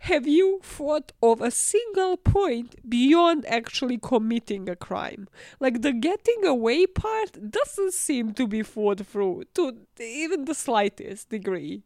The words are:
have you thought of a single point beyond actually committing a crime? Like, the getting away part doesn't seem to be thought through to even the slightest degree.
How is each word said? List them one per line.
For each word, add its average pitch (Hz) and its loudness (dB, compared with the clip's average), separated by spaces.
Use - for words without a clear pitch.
have 294 0
you 381 4
thought 302 -4
of 226 4
a 240 0
single 381 0
point 269 0
beyond 302 4
actually 240 -4
committing 220 -2
a 180 -4
crime? 196 -8
Like, 247 0
the 285 2
getting 392 0
away 262 4
part 427 -4
doesn't 403 -2
seem 233 -2
to 240 -2
be 220 -2
thought 208 -2
through 190 -2
to 269 0
even 285 -4
the 302 -2
slightest 208 -2
degree. 185 -6